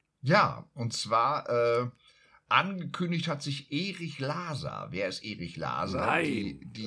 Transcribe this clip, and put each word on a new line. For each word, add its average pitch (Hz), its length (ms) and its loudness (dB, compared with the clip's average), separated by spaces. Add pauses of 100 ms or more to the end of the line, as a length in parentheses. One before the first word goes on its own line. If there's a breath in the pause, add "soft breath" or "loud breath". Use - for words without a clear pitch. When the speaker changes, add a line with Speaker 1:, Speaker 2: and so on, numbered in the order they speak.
(220)
Speaker 1:
Ja, 131 540 4
und 110 180 -2
zwar, 113 580 2
äh, 120 360 4 (640 soft breath)
angekündigt 170 760 2
hat 147 160 -2
sich 139 300 -6
Erich 170 480 -4
Laser. 135 680 -4
Wer 92 180 -2
ist - 160 -8
Erich 87 320 -8
Laser? 76 500 -2
Speaker 2:
Nein, 160 180 4
Speaker 1:
Die, - 360 -2 (120)
die, 110 140 -8